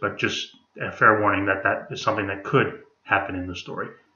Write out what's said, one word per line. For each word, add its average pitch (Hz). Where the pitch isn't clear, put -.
but 101
just -
a 117
fair 110
warning 98
that 95
that 98
is -
something 104
that 98
could -
happen 98
in 90
the 90
story. -